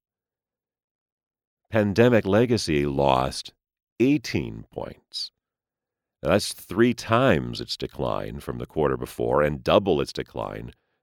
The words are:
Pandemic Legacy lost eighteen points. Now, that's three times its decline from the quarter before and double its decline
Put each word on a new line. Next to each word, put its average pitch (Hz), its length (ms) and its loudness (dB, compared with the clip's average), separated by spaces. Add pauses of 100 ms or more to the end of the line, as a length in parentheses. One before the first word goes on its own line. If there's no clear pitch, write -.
(1700)
Pandemic 107 560 4
Legacy 98 580 2
lost 67 680 0 (480)
eighteen 87 720 -2
points. - 580 -12 (920)
Now, 71 80 -2
that's 101 220 0
three 117 420 0
times 87 640 0
its 58 160 -10
decline 55 640 -6
from 62 180 -10
the 62 80 -8
quarter 69 300 0
before 62 460 -2
and 73 200 -2
double 85 380 4
its 67 120 -4
decline 57 600 -10 (300)